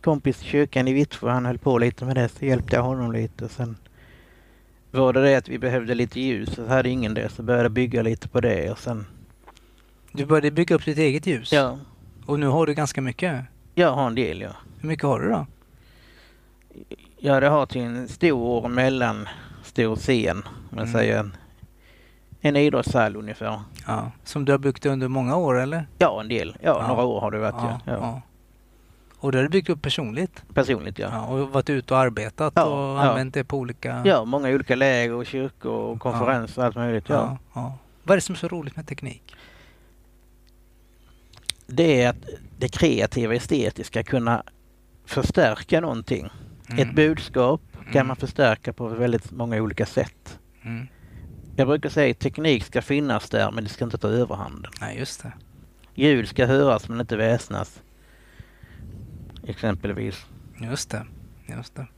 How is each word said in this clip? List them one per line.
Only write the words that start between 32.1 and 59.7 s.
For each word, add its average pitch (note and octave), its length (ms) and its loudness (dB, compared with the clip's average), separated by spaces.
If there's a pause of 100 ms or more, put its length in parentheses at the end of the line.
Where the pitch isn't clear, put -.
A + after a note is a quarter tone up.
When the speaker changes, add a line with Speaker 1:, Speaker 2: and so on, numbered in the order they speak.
Speaker 1:
Ja, E3 80 6
Speaker 2:
och C#3 340 -2
Speaker 1:
ja. C#3 120 6
Speaker 2:
använt C3 240 0
det C#3 100 -2
på C#3+ 140 -4
olika B2 480 -6
Speaker 1:
Ja, A#2 200 6
många C3+ 240 0
olika C3 260 2
läger B2 380 4
och A#2+ 120 -4
kyrkor C3 460 -6
och A2+ 240 -4
Speaker 2:
Ja. A2 40 -10
Speaker 1:
konferenser B2 640 -2
och B2 40 2
allt A2 100 0
möjligt, A#2 340 -2
ja. D3 60 2
Speaker 2:
Ja, B2+ 220 0 (160)
ja. B2+ 240 -10 (260)
Vad - 100 2
är G3 40 6
det E3+ 40 0
som F3+ 140 -6
är - 40 -12
så F3 80 -6
roligt E3 280 -8
med D#3 120 -12
teknik? - 480 -14 (2250)
Speaker 1:
Det C#3+ 360 4
är B2 60 4
att - 160 -6 (320)
det B2+ 120 -2
kreativa, A#2 640 2
estetiska A#2 680 -2
kunna A#2 400 0 (600)
förstärka C#3+ 760 2
någonting. A#2 480 -4 (400)
Speaker 2:
Mm. C3 200 0
Speaker 1:
Ett C3 60 -4
budskap D3+ 680 2 (220)
kan - 120 -14
Speaker 2:
Mm. C3+ 120 4
Speaker 1:
man C3 80 -2
förstärka B2 580 0
på A#2+ 140 -8
väldigt A#2 440 0
många A2+ 300 -2
olika G#2+ 240 -2
sätt. - 540 -4 (220)
Speaker 2:
Mm. A#2 260 -10 (680)
Speaker 1:
Jag C3 120 4
brukar D3 220 0
säga C#3 220 4
att - 80 -4
teknik C#3+ 440 0
ska - 180 -2
finnas C#3 480 0
där, G#2 220 0
men A2 120 -6
det G2+ 60 -8
ska - 160 -6
inte - 120 -6
ta G#2+ 100 -2
överhanden. A2 640 -2 (100)
Speaker 2:
Nej, - 180 -8
just - 240 -10
det. A#2+ 80 -12 (640)
Speaker 1:
Ljud C3 340 4
ska B2+ 160 2
höras, C3+ 440 4
men A#2 100 -6
inte A#2 180 -2
väsnas. A2 640 -2 (1700)
Exempelvis. G#2 800 -6 (360)